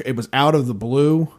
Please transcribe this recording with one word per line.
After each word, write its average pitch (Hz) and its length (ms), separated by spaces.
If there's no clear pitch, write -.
it 123 100
was 113 180
out 143 200
of 139 140
the 123 80
blue. 143 520